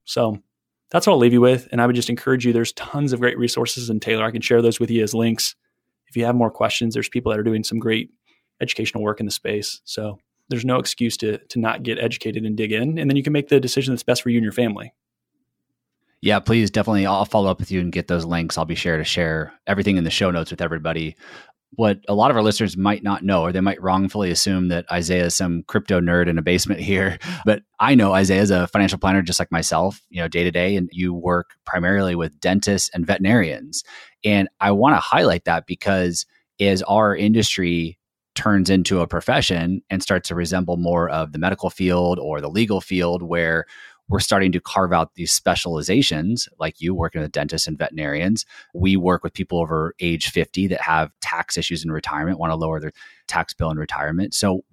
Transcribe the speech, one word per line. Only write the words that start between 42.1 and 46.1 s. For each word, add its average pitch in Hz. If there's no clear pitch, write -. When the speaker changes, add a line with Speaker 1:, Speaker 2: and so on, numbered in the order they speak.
Speaker 2:
or 73
the 73
legal 101
field, 87
where 82
we're 95
starting 95
to 87
carve 92
out 82
these 85
specializations, 87